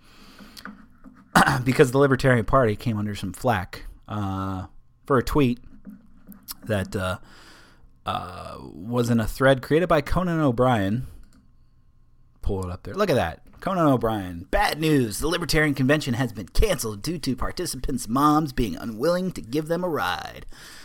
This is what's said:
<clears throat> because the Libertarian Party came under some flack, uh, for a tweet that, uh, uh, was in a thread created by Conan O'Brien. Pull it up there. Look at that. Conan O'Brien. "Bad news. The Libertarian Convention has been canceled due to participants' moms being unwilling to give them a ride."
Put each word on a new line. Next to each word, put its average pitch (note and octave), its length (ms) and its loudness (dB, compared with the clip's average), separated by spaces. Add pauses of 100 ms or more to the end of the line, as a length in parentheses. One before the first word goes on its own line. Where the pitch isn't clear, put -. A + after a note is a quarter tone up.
(1400)
<clears throat> C#3 280 4
because B2+ 280 4
the C#3 80 2
Libertarian C3 460 4
Party A#2+ 300 4
came A2 220 -4
under G#2 180 -4
some G2 180 -6
flack, G#2 520 -2 (220)
uh, F#2+ 600 -6 (380)
for C3+ 120 2
a A#2 60 4
tweet B2+ 360 2 (1040)
that, F#2+ 320 -2
uh, F#2 240 -4 (840)
uh, F2+ 560 -8
was A#2 480 -4
in A#2 100 4
a G#2+ 80 0
thread C3 340 4
created E3 260 2
by E3 140 4
Conan E3+ 380 0
O'Brien. B2 680 2 (1300)
Pull F#2+ 240 -4
it F2+ 60 -8
up F#2 120 -12
there. A#2 120 -12
Look G3 140 0
at D3 60 2
that. E2 240 0 (220)
Conan F3+ 260 0
O'Brien. G#2 640 0
"Bad G3 300 0
news. C#3 380 2
The C#3+ 100 -2
Libertarian D#3 440 2
Convention C3+ 420 2
has A#2 180 -2
been G2+ 160 -10
canceled A2+ 520 0
due E3 180 -4
to B2+ 140 -2
participants' B2 760 -4
moms D3 420 4
being A2+ 240 0
unwilling E3 560 -2
to - 100 -10
give D3+ 280 -4
them E3+ 160 -2
a F#3 40 -4
ride." F2+ 560 -4 (400)